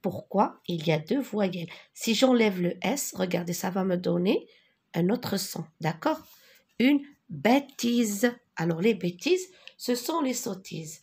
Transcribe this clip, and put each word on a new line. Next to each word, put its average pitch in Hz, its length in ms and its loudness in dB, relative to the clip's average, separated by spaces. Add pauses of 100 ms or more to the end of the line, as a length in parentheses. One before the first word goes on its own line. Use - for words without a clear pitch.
Pourquoi? - 640 -2
Il 165 200 -4
y 165 60 2
a 156 60 4
deux 180 220 -2
voyelles. 190 480 -4 (260)
Si - 200 -2
j'enlève 226 460 4
le 175 240 0
S, 277 320 -2
regardez, 175 360 -2
ça 185 180 -4
va 185 140 -2
me 190 120 2
donner 180 520 0 (460)
un 170 160 2
autre 247 260 -2
son, - 280 -6 (160)
d'accord? 165 400 -2 (580)
Une 277 220 4 (280)
bêtise. 240 1040 0 (240)
Alors, 165 240 0
les 220 140 4
bêtises, 196 540 -2 (280)
ce - 180 -2
sont 320 260 -2
les 262 140 0
sottises. 170 680 -10